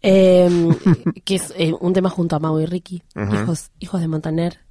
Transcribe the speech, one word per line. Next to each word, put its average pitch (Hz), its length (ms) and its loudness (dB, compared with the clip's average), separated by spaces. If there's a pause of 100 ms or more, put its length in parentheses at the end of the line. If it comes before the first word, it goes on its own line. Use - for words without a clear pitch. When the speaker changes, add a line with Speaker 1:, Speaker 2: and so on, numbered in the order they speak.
Speaker 1:
Em, 180 760 4 (220)
<laughs> - 260 -6
que 196 120 -2
es, 160 200 -8
eh, 160 240 -2
un 180 120 0
tema 185 180 0
junto 170 260 -4
a - 20 -2
Mau 156 220 -2
y 160 60 -2
Ricky, 175 360 -10 (140)
Speaker 2:
Ujú. 104 180 -4
Speaker 1:
hijos, 113 360 -4 (100)
hijos 180 200 -6
de 165 80 -4
Montaner. 160 500 -6 (120)